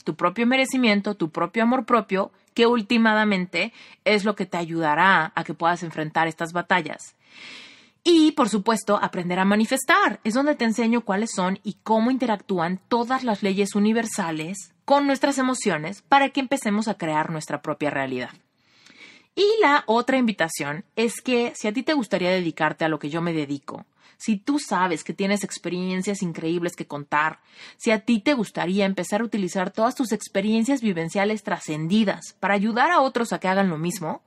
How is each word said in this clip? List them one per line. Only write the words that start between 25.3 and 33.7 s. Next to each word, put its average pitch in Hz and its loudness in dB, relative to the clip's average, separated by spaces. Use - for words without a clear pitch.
experiencias 185 -6
increíbles 165 -4
que - -12
contar, 151 -2
si - -2
a 214 2
ti 233 2
te 294 2
gustaría 190 -2
empezar 196 -2
a 233 -2
utilizar 190 -4
todas 233 0
tus 233 -4
experiencias 220 0
vivenciales 202 -2
trascendidas 170 -2
para 190 0
ayudar 226 2
a 349 4
otros 262 0
a 170 -2
que 190 -2
hagan 190 2
lo 160 -2